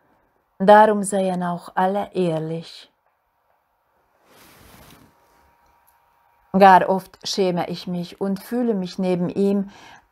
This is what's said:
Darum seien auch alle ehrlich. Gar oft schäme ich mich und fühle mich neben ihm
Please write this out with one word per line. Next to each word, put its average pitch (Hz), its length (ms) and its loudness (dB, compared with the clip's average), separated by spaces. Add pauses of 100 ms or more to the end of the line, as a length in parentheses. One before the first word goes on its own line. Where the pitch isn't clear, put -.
(580)
Darum 208 440 6
seien 185 400 -4
auch 175 320 -8
alle 196 400 -4
ehrlich. 165 760 -6 (3750)
Gar 190 320 8
oft 190 380 -6
schäme 180 420 -4
ich - 200 -12
mich 175 320 -10
und 196 200 -6
fühle 240 340 -4
mich 185 260 -8
neben 180 280 -2
ihm 196 420 -2 (420)